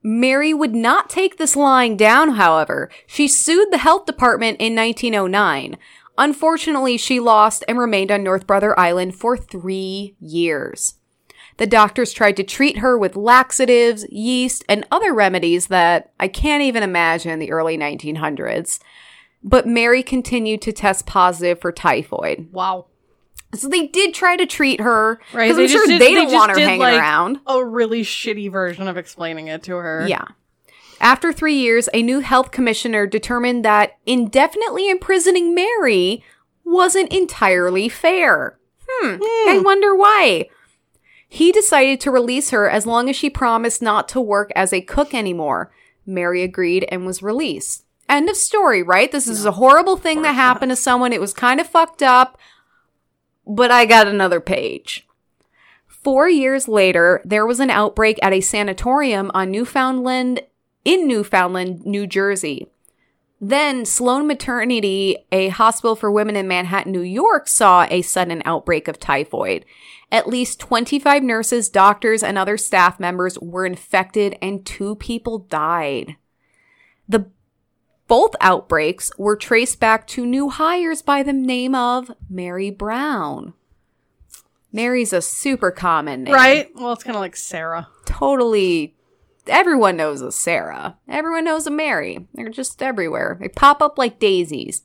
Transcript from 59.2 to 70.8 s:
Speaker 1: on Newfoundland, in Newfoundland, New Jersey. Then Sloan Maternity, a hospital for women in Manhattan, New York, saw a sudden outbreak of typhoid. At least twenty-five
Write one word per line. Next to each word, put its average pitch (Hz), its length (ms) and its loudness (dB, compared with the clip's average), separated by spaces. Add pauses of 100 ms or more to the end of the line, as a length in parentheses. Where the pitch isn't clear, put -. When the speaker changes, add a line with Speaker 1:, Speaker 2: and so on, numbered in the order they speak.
Speaker 1:
on 185 180 -2
Newfoundland, 254 880 -2 (440)
in 349 220 2
Newfoundland, 185 800 -2
New 202 220 -4
Jersey. 190 600 -4 (720)
Then 254 440 -2
Sloan 247 420 -2
Maternity, 226 920 -2 (140)
a 190 180 0
hospital 226 460 0
for 214 160 -4
women 208 240 -2
in 196 120 -4
Manhattan, 180 440 -4
New 180 100 -4
York, 277 460 0
saw 180 420 6
a 180 120 -2
sudden 170 440 -4
outbreak 165 420 -4
of 156 120 -10
typhoid. 139 680 -4 (460)
At 226 160 0
least 247 320 -4
twenty-five 277 600 0